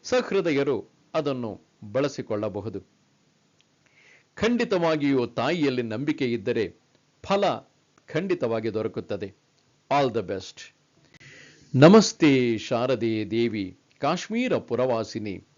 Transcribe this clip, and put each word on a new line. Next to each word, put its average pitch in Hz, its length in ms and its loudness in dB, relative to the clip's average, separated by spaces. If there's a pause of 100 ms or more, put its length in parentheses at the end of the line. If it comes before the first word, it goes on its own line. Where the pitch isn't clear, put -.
ಸಹೃದಯರು 160 840 0 (240)
ಅದನ್ನು 127 480 -4 (300)
ಬಳಸಿಕೊಳ್ಳಬಹುದು. 107 880 -4 (1600)
ಖಂಡಿತವಾಗಿಯೂ 165 880 2
ತಾಯಿಯಲ್ಲಿ 131 560 -2
ನಂಬಿಕೆ 127 500 -2
ಇದ್ದರೆ 113 380 -2 (540)
ಫಲ - 220 0 (680)
ಖಂಡಿತವಾಗಿ 117 600 -2
ದೊರಕುತ್ತದೆ. 104 600 -6 (680)
All 123 120 0
the 110 100 -2
best. 95 320 -8 (1200)
ನಮಸ್ತೆ 139 800 6
ಶಾರದೆ 113 760 -2
ದೇವಿ, 107 460 -2 (240)
ಕಾಶ್ಮೀರ 185 560 -2
ಪುರವಾಸಿನಿ 113 880 -4 (120)